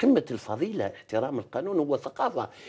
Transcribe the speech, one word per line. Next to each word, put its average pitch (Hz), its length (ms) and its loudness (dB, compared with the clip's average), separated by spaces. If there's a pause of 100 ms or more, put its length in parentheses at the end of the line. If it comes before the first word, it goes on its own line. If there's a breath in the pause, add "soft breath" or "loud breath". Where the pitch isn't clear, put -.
قمة 233 300 6
الفضيلة. 123 560 -2
احترام 123 520 -2
القانون 170 400 -4
هو 143 180 2
ثقافة 135 520 -2 (200 loud breath)